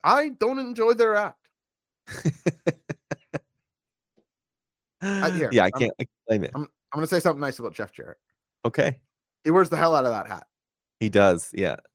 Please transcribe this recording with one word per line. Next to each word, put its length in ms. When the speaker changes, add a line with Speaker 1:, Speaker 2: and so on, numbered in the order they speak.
Speaker 1:
I 240
don't 280
enjoy 360
their 220
act. 220
Speaker 2:
<laughs> 180
Speaker 1:
Uh, 300
here, 200
Speaker 2:
Yeah, 120
I 20
Speaker 1:
I'm, 60
Speaker 2:
can't, 280
I 40
can't 60
blame 160
it. 100
Speaker 1:
I'm, 80
I'm 60
gonna 120
say 140
something 200
nice 180
about 160
Jeff 180
Jarrett. 240
Speaker 2:
Okay. 340
Speaker 1:
He 60
wears 180
the 80
hell 180
out 120
of 60
that 140
hat. 200
Speaker 2:
He 120
does, 420
yeah. 240